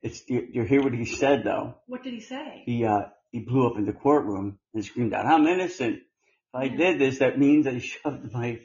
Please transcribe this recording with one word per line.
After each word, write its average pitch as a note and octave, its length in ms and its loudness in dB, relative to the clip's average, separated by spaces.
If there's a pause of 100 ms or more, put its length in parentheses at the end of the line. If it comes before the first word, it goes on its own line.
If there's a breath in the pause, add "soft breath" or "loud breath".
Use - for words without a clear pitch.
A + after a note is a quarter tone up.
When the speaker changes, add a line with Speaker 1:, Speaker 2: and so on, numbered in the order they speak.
Speaker 1:
it's, - 280 -12
you, B2 220 -4
you B2 140 -4
hear C#3 180 4
what C3+ 120 0
he A#2 100 -4
said, C3+ 400 0
though. G#2 300 -4 (120)
Speaker 2:
What B3 160 -12
did B3+ 120 -10
he A3 60 -14
say? C#4+ 440 -14
Speaker 1:
He, A#2 220 -2
uh, G#2 160 2 (280)
he A#2+ 100 -8
blew B2 260 2
up A#2+ 100 -2
in G#2 80 -2
the G#2 80 -4
courtroom G2+ 680 0 (160)
and G#2+ 100 -4
screamed A2+ 300 -4
out, G2+ 120 -2
"I'm D3+ 200 6
innocent. F3 500 -2
If - 580 -20
I B2+ 100 -4
Speaker 2:
Yeah. C3 120 -4
Speaker 1:
did E3 220 2
this, C3 200 2
that C3 200 2
means C#3+ 280 6
I B2 120 -4
shoved B2+ 540 -10
my A#2 320 -6